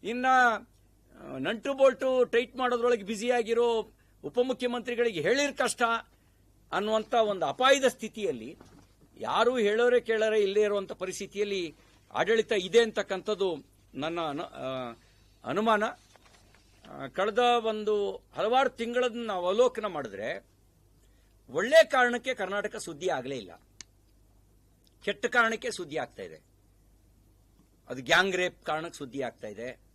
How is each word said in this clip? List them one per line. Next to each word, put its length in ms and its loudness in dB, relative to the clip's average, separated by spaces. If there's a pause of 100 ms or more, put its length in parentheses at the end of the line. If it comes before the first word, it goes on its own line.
ಇನ್ನ, 220 -4
ಆ, 1120 0
ನಂಟು 360 -4
ಬೋಲ್ಟು 500 4
ಟೈಟ್ 320 0
ಮಾಡೋದ್ರೊಳಗೆ 480 0
ಬ್ಯುಸಿಯಾಗಿರೋ 880 0 (320)
ಉಪಮುಖ್ಯಮಂತ್ರಿಗಳಿಗೆ 1000 -2
ಹೇಳಿರ್ 360 0
ಕಷ್ಟ 240 -2 (920)
ಅನ್ನುವಂಥ 420 -2
ಒಂದು 320 2
ಅಪಾಯದ 420 4
ಸ್ಥಿತಿಯಲ್ಲಿ 720 -4 (600)
ಯಾರೂ 380 2
ಹೇಳೋರೆ 420 4
ಕೇಳೋರೆ 420 2
ಇಲ್ಲದೆ 200 2
ಇರುವಂಥ 300 0
ಪರಿಸ್ಥಿತಿಯಲ್ಲಿ 840 -6 (360)
ಆಡಳಿತ 400 0
ಇದೆ 300 4
ಅಂತಕ್ಕಂಥದ್ದು 840 -2 (300)
ನನ್ನ 260 -6
ಅನು-, 200 -4
ಆ, 500 -8 (580)
ಅನುಮಾನ. 340 2 (1040)
ಆ, 180 -12
ಕಳೆದ 320 -2
ಒಂದು 840 0 (100)
ಹಲವಾರು 360 2
ತಿಂಗಳನ್ನ 560 -4
ನಾವು 200 -4
ಅವಲೋಕನ 400 2
ಮಾಡಿದ್ರೆ 600 -8 (1040)
ಒಳ್ಳೆ 360 6
ಕಾರಣಕ್ಕೆ 480 0
ಕರ್ನಾಟಕ 420 -6
ಸುದ್ದಿ 340 -8
ಆಗಲೇ 280 -4
ಇಲ್ಲ, 240 -14 (1400)
ಕೆಟ್ಟ 220 -6
ಕಾರಣಕ್ಕೆ 460 0
ಸುದ್ದಿ 260 -8
ಆಗ್ತಾ 260 -8
ಇದೆ. 180 -16 (1500)
ಅದು 120 -10
ಗ್ಯಾಂಗ್ 340 2
ರೇಪ್ 300 -4
ಕಾರಣಕ್ಕೆ 320 -6
ಸುದ್ದಿ 240 -10
ಆಗ್ತಾ 260 -8
ಇದೆ 320 -12 (160)